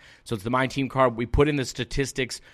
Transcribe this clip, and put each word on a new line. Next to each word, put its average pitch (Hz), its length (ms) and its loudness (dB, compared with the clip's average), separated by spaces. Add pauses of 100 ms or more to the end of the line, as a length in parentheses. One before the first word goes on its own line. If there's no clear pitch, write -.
(240)
So - 100 -6
it's 101 100 -6
the 117 60 -4
My 127 160 2
Team 131 240 -4
card. 131 260 4
We 117 120 -4
put 143 200 4
in 147 100 0
the 131 80 -2
statistics - 760 -4 (120)